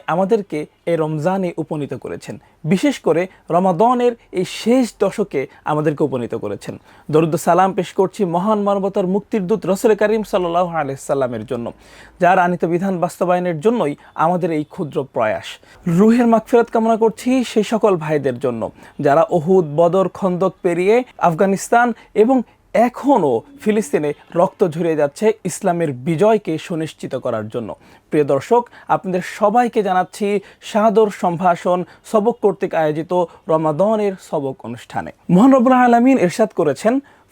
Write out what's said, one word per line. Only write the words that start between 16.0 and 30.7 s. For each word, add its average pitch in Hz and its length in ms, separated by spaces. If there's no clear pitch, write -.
মাগফিরাত 226 440
কামনা 226 260
করছি 226 480
সেই 214 200
সকল 208 320
ভাইদের 147 420
জন্য, 113 320
যারা 147 300
উহুদ, 180 340
বদর, 175 320
খন্দক 180 540
পেরিয়ে 185 420
আফগানিস্তান 196 760
এবং 233 280
এখনও 214 680
ফিলিস্তিনে 202 520
রক্ত 180 340
ঝরিয়ে 165 280
যাচ্ছে 151 360
ইসলামের 170 480
বিজয়কে 160 680
সুনিশ্চিত 160 560
করার 113 340
জন্য। 107 260
প্রিয় 151 140
দর্শক, 147 440
আপনাদের 180 340
সবাইকে 226 600
জানাচ্ছি 190 580
সাদর 214 500